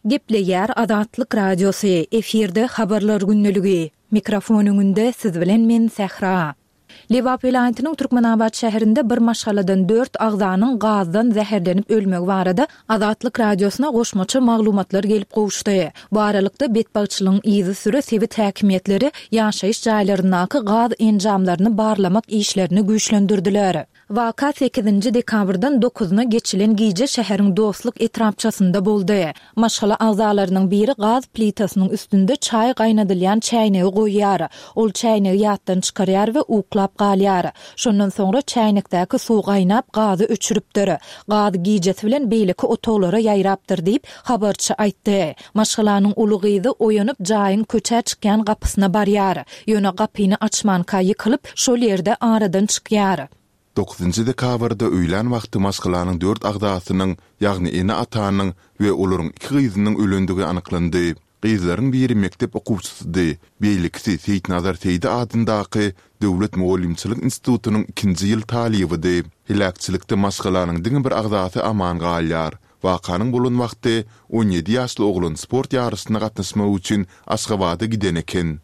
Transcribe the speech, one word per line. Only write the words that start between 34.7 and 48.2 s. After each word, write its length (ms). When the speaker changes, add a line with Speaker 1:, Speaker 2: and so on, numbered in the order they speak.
Speaker 1:
Ol 140
çäýnegi 560
ýatdan 420
çykarýar 400
we 220
uklap 500
galýar. 540
Şondan 320
soňra 320
çäýnekdäki 760
suw 220
gaýnap 420
gazy 320
öçürüpdir. 720
Gaz 260
giýjesi 520
bilen 260
beýleki 340
otoglara 540
ýaýrapdyr 640
diýip 180
habarçy 500
aýtdy. 640
Maşgalanyň 640
uly 280
gyzy 260
oýanyp 360
jaýyň 440
köçä 440
çykýan 360